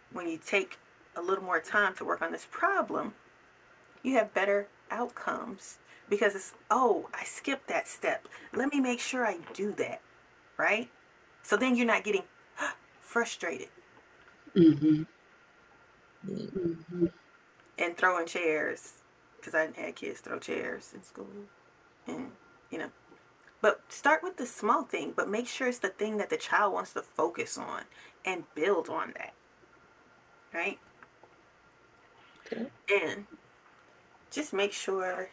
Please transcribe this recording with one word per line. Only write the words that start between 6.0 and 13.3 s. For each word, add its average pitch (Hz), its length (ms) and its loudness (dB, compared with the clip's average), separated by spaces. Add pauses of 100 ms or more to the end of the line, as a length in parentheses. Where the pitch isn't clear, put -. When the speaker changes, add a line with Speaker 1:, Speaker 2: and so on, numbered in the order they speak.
Speaker 1:
because 202 260 4
it's, - 180 -8 (180)
"Oh, 226 420 4
I - 120 -8
skipped - 420 -4
that - 200 0
step. - 400 -2 (260)
Let 269 200 0
me 285 80 4
make 247 200 2
sure 247 260 0
I 180 120 -2 (140)
do 202 200 -2
that," - 280 -4 (560)
right? 202 320 2 (540)
So 208 140 4
then 254 180 4
you're 240 120 4
not 196 180 4
getting 196 180 0 (340)
<gasps> - 440 -6
frustrated. - 680 -2 (840)